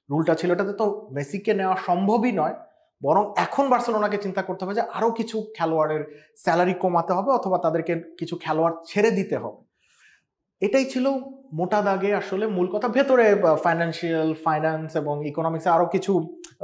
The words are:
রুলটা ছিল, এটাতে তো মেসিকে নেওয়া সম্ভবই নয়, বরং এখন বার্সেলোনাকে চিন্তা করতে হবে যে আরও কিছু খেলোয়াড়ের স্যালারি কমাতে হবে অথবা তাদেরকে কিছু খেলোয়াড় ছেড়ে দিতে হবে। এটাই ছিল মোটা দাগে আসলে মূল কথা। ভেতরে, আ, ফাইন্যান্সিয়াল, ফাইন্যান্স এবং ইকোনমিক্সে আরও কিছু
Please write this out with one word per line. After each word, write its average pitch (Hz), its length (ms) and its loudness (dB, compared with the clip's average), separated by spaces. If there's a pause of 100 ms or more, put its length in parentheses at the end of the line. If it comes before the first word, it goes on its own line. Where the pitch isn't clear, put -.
রুলটা 160 260 2
ছিল, 175 160 0
এটাতে 196 220 0
তো 208 380 -4
মেসিকে 165 420 -4
নেওয়া 190 220 0 (100)
সম্ভবই 202 460 2
নয়, 165 220 0 (500)
বরং 185 340 2
এখন 269 320 0
বার্সেলোনাকে 214 480 2
চিন্তা 196 240 -4
করতে 185 240 -6
হবে 196 80 -6
যে 220 80 0
আরও 226 300 0
কিছু 220 320 -4 (120)
খেলোয়াড়ের 156 800 -2
স্যালারি 180 360 2
কমাতে 180 400 0
হবে 202 180 0
অথবা 185 260 0
তাদেরকে 165 600 -2
কিছু 165 220 -8
খেলোয়াড় 160 340 0 (100)
ছেড়ে 214 260 2
দিতে 185 260 -2
হবে। 107 280 -10 (960)
এটাই 262 260 2
ছিল 262 240 -2 (440)
মোটা 185 280 0
দাগে 196 340 0
আসলে 196 320 -4
মূল 185 200 0
কথা। 208 200 -2
ভেতরে, 254 420 4
আ, 185 260 6
ফাইন্যান্সিয়াল, 165 800 0
ফাইন্যান্স 156 640 -2
এবং 147 320 -2
ইকোনমিক্সে 160 420 -2
আরও 170 160 4
কিছু 175 560 -2 (220)